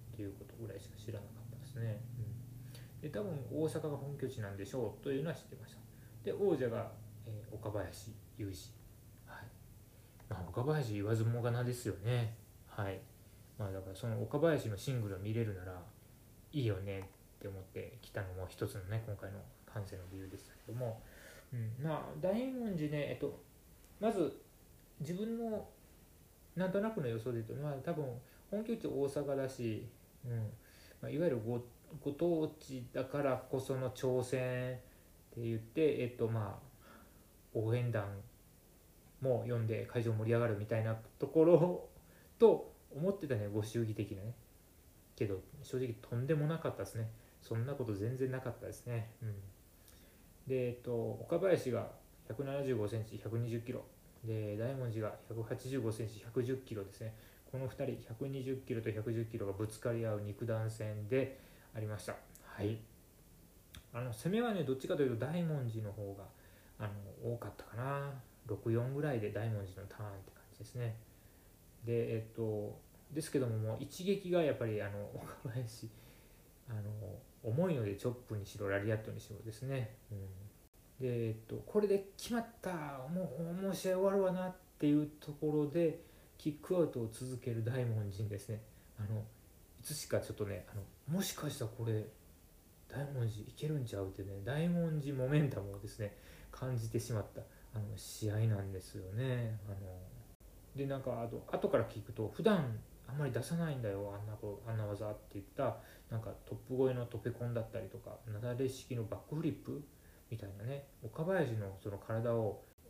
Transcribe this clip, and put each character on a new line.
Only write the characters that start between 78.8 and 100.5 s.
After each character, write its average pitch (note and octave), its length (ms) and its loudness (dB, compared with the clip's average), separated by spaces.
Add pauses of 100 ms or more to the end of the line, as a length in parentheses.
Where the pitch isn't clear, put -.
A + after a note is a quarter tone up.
ア A2 40 6
ッ A2 60 0
ト G#2+ 100 -8
に G#2 80 -6
し - 120 -12
ろ A2 120 -8
で A2 80 -6
す G#2+ 120 -10
ね。 C3 320 -2 (160)
う G#2 40 -4
ん。 - 20 -6 (800)
で、 A#2+ 280 2
え A2 40 2
っ A2 40 -2 (120)
と、 A#2 180 -6
こ - 140 4
れ G#3 80 6
で G3 300 4
決 - 160 -4
ま A#3+ 60 4
っ A3+ 60 0 (160)
た、 F#3 100 -2 (420)
も F3+ 260 0
う、 E3+ 220 -2
も G3 80 2
う F3+ 60 2
試 F#3 160 2
合 F#3 80 6
終 - 20 6
わ F#3+ 100 8
る G3 100 6
わ F#3 100 6
な F#3 160 2
っ F3+ 80 -4 (220)
て D3+ 100 4
い D3 140 10
う D3+ 60 2 (120)
と - 140 -8
こ D3+ 180 2
ろ D3+ 180 6
で、 D#3+ 320 4 (360)
キ D3 240 0
ッ - 40 -12
ク F#3 100 2
ア F3 60 8
ウ D3+ 100 6
ト B2 100 -2
を A2 100 0
続 B2+ 260 -6
け A#2+ 140 -2
る A2+ 120 0
大 B2 220 2
文 A2 240 2
字 G2+ 180 -2
で G#2 100 -4
す - 120 -8
ね。 G#2+ 120 -4 (360)
あ A2 60 -2
の、 A2 220 0 (540)
い - 40 -16
つ - 100 -6
し - 140 -6
か A2 120 2
ち - 120 -2
ょ - 20 -6
っ - 40 -6
と G#2 80 0
ね、 G2 260 -4
あ - 40 -14
の、 G2 80 -6 (240)
も E3+ 140 2
し - 140 -2
か D3+ 140 -2
し - 80 -4
た A#2+ 80 -2
ら A2 60 -4
こ A2+ 140 -4
れ、 G#2+ 200 2 (840)
大 C#3+ 240 -4
文 A#2+ 140 2
字 G#2+ 140 -2
い - 140 -12
け D3+ 120 -4
る D3+ 120 2
ん B2 60 -2
ち A2 100 -4
ゃ G2 60 0
う F#2+ 60 0
っ - 20 -4
て G2 140 -6
ね、 G2 200 -6
大 D3 240 0
文 E3+ 320 4
字 C#3+ 120 -2
モ B2+ 160 2
メ D3+ 140 8
ン C#3 80 6
タ G#2 120 0
ム G2 140 -4
を G2+ 40 -8
で G#2+ 80 -8
す - 120 -10
ね、 G#2 180 -4 (340)
感 B2+ 260 -2
じ A2+ 140 -2
て A#2+ 80 2
し A2+ 140 -2
ま G#2 80 2
っ - 120 -4
た、 - 80 -8 (320)
あ A2 60 -4
の、 G#2 60 -2 (100)
試 - 360 -4
合 G#2 160 2
な G2+ 140 4
ん G2 100 -4
で F#2 100 -6
す - 140 -14
よ F#2+ 180 -8
ね。 A#2 540 0
あ G#2 40 -4
の、 F#2+ 60 -4 (960)